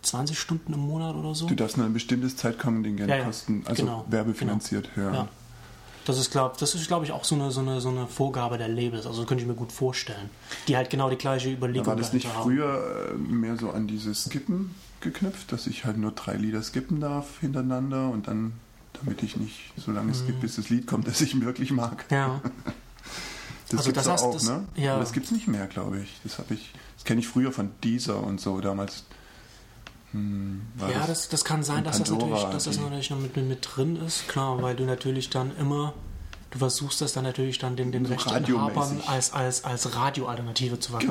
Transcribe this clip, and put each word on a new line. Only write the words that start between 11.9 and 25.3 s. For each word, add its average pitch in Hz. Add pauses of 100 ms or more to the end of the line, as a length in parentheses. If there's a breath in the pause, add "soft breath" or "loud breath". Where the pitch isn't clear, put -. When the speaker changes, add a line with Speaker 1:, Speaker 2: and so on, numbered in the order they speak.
Speaker 2:
das 117
nicht 127
Speaker 1:
dahinter 110
haben. 123
Speaker 2:
früher, 135
äh, -
mehr 117
so 113
an 107
dieses 107
Skippen 180 (260)
geknüpft, -
dass 120
ich -
halt 110
nur 107
drei 101
Lieder 107
skippen 131
darf 143
hintereinander 131
und 107
dann, 110 (400)
damit -
ich 107
nicht -
so -
lange 107
skippe, 127
Speaker 1:
Mhm. 127
Speaker 2:
bis 110
das 107
Lied 120
kommt, 110
das 110
ich 135
wirklich 131
mag? 120
Speaker 1:
Ja. 139
Speaker 2:
<laughs> 127 (1160 loud breath)
Das 113
Speaker 1:
Also 123
Speaker 2:
gibt's 131
Speaker 1:
das 131
Speaker 2:
ja 180
Speaker 1:
hast 147
Speaker 2:
auch, 123
Speaker 1:
das, 147
Speaker 2:
ne? 135 (120)
Speaker 1:
ja. 139
Speaker 2:
Aber 135
das 120
gibt's -